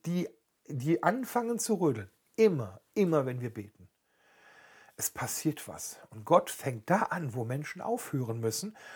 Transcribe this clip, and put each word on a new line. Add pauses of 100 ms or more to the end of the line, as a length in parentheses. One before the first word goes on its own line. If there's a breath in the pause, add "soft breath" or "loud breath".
die, (380)
die
anfangen
zu
rödeln. (260)
Immer, (140)
immer,
wenn
wir
beten. (1080 soft breath)
Es
passiert
was. (120)
Und
Gott
fängt
da
an,
wo
Menschen
aufhören
müssen. (200 loud breath)